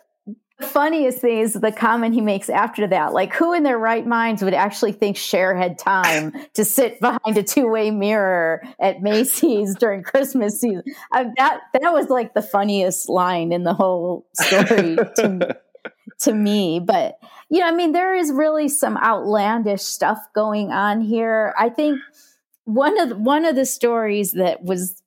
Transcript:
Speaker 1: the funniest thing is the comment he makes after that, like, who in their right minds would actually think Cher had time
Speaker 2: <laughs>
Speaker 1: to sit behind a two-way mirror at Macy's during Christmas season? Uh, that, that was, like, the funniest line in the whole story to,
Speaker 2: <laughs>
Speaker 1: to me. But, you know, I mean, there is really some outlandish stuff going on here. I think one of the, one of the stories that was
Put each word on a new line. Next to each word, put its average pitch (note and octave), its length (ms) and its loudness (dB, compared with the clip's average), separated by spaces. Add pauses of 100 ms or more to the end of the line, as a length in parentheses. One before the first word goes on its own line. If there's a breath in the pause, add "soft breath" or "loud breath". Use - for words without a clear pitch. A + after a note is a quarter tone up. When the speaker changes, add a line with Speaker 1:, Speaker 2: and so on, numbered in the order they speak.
(600)
Speaker 1:
the - 60 -8
funniest D4 520 0
thing A#3 200 2
is A3 140 0
the G#3+ 200 0
comment A3+ 420 0
he A3+ 80 2
makes G3 260 -2
after G#3 400 0
that, E3+ 240 0
like, G3 220 0
who E4+ 180 2
in F4 120 2
their B3 140 0
right A3+ 280 0
minds A3+ 360 0
would F#3+ 120 2
actually G3+ 380 0
think G3+ 240 -2
Cher F#3 380 0
had F3+ 240 -2
time E3+ 540 0 (120 loud breath)
Speaker 2:
<laughs> - 100 -20
Speaker 1:
to G#3+ 100 0
sit A#3 360 0
behind A3 360 0
a G3+ 60 2
two-way A3 480 0
mirror F#3+ 720 0 (180 loud breath)
at F3+ 220 0
Macy's G#3+ 760 0
during G3 260 0
Christmas C4 580 0
season? G#3+ 220 -2 (300 loud breath)
Uh, B3+ 140 0 (100)
that, C#4+ 240 2 (140)
that D#4 180 2
was, D4+ 160 2
like, A#3+ 260 0
the G#3 80 2
funniest G3+ 680 0
line F3+ 420 0
in F3 100 -2
the E3+ 120 0
whole F3+ 520 -2 (140)
story F#3+ 560 2 (200)
to, F#3+ 400 0 (320)
Speaker 2:
<laughs> - 320 -18
Speaker 1:
to A#3 120 2
me. G3+ 480 0
But, F3 380 0 (320 loud breath)
you E4 100 2
know, F4 60 2
I E4 60 2
mean, E4+ 200 2
there F#4 240 0
is D#4 160 0
really D4+ 360 0
some A3 280 -2
outlandish G#3 840 0
stuff G#3+ 360 -2 (160)
going G#3 380 -2
on G#3 300 0
here. A3 560 0
I A3+ 100 2
think D4 320 0 (640 soft breath)
one C4+ 340 2
of D#4 120 0
the, G3 60 -8
one C#4 280 2
of D#4+ 100 2
the C4 120 2
stories A3 680 0
that F3+ 320 0
was F3+ 420 -4